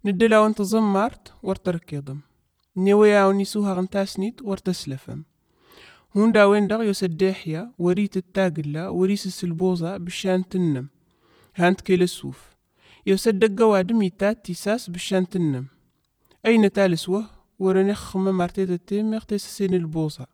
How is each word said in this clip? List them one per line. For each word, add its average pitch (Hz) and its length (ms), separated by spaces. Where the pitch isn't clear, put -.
ندلاو 214 400
انت 214 160
زمارت 208 720
ورتركيضم. 147 760
نيويا 202 480
ونسوها 196 480
غنتاسنيت 196 680
ورتسلفم. 156 800
هون 220 140
دا 208 140
وين 202 220
دغ 220 160
يوسد 190 340
ديحيا 190 640
وريت 185 380
التاقلا 165 720
وريس 190 360
السلبوزة 180 720
بالشان 185 520
تنم. 151 380
هانت 180 260
كيل 180 200
السوف. - 540
يوسد 196 320
دقا 220 260
وادم 208 360
يتات 202 440
تيساس 202 440
بالشان 185 400
تنم. 143 360
أين 220 260
تالس 180 380
وه؟ 208 160
ورنخ 190 580
ما 190 140
مرتيت 180 380
التيم 202 440
يختيس 208 320
سين 190 160
البوزة. 156 600